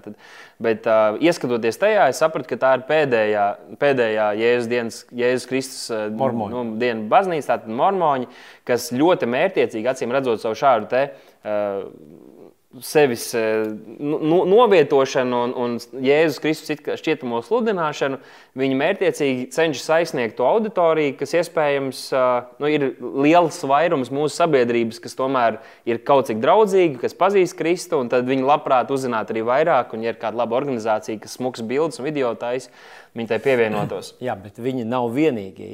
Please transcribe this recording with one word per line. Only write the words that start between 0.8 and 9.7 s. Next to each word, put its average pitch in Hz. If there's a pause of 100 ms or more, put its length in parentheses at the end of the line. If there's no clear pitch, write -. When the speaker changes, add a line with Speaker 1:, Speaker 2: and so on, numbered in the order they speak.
Speaker 1:
ā, 110
ieskatoties 123
tajā, 202
es -
sapratu, 160
ka 123
tā 131
ir 123
pēdējā, 110 (340)
pēdējā 113
Jēzus 117
dienas, 117
Jēzus 123
Kristus, 131
ā, 110 (100)
Speaker 2:
Mormoņu. 117
Speaker 1:
nu, 117
dienu 113
baznīca, 160
tātad 110
mormoņi, 151 (380)
kas 120
ļoti 139
mērķiecīgi, 127